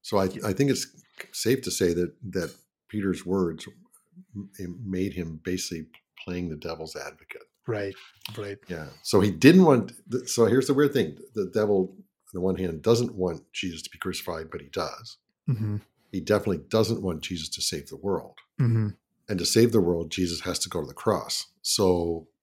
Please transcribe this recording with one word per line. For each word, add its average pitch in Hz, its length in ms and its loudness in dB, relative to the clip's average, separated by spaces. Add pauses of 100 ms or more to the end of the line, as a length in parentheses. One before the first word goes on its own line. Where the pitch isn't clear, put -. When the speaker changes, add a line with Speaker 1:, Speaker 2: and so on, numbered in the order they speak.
Speaker 1:
So - 160 0
I, 95 80 4
Speaker 2:
Yeah. 98 200 -4
Speaker 1:
I 104 60 0
think 139 180 2
it's 127 160 -2 (460)
safe 127 300 0
to - 80 -6
say 87 240 2
that, 87 180 0 (180)
that 87 240 -4 (340)
Peter's 98 360 -4
words 87 420 0 (720)
m-, 98 140 -12 (340)
made 95 300 -2
him 82 300 -8
basically 90 420 -6 (380)
playing 90 260 -6
the 78 60 -8
devil's 80 400 -10
advocate. - 460 -14 (240)
Speaker 2:
Right, 101 280 -6 (420)
right. 101 220 -10 (100)
Speaker 1:
Yeah. 80 200 -8 (140)
So - 180 4
he 101 100 4
didn't 156 340 10
want, 127 280 4 (180)
th-, - 180 -6
so 117 180 4
here's 127 200 4
the 143 80 2
weird 143 180 4
thing. - 260 0 (160)
The 95 200 -4
devil, 104 420 2
on - 80 -20 (300)
the 90 60 -6
one 92 160 0
hand, 85 260 -4
doesn't 117 320 2
want 90 280 -4 (100)
Jesus 85 300 -8
to - 80 -14
be - 80 -20
crucified, 82 520 -8
but 82 100 -10
he 71 80 -20
does. - 480 -8 (320)
Speaker 2:
Mm-hmm. 107 280 -2 (360)
Speaker 1:
He 95 80 -4
definitely 101 480 0
doesn't 110 340 2
want 80 200 -4
Jesus 80 280 -8
to - 120 -8
save - 260 -6
the - 80 -14
world. 95 420 -6 (220)
Speaker 2:
Mm-hmm. 113 280 2 (420)
Speaker 1:
And 98 80 -2
to 85 80 -2
save 117 260 6
the 113 80 6
world, 85 300 0
Jesus 85 320 -2
has 90 180 -4
to - 80 -4
go 85 140 -6
to 71 40 -8
the - 60 -16
cross. - 540 -2 (160)
So 85 680 0 (140)